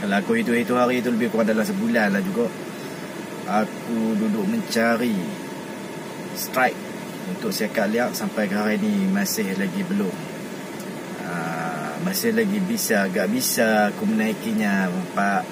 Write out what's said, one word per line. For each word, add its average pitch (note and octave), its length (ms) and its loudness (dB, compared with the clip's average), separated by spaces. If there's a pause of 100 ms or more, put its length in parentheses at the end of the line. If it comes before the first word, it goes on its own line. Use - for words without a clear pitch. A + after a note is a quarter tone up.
Kalau G2 160 2
aku A2+ 160 2
hitung-hitung A#2+ 400 2
hari B2 240 4
tu, A#2 80 0
lebih A2+ 240 2
kurang A2 160 4
dalam A2 160 4
sebulan G#2+ 480 2
lah G2 80 2
juga. G2 240 0 (1040)
Aku A2 720 0
duduk G#2+ 240 2
mencari A2+ 720 2 (1200)
strike - 400 0 (560)
untuk - 240 -4
siakak G#2 320 0
liak A2 240 0
sampai G2+ 400 -2
ke - 0 -
hari G#2+ 320 2
ni G2 240 2
masih C#3 480 0
lagi G2 240 -2
belum. F2 320 0 (1120)
Ah, - 800 -4
masih F#3 320 2
lagi G#2 240 2
bisa, G2+ 480 2
agak G2 240 0
bisa A2 640 4
aku A2 80 -4
menaikinya, G#2+ 880 2 (240)
Pak. G2+ 360 2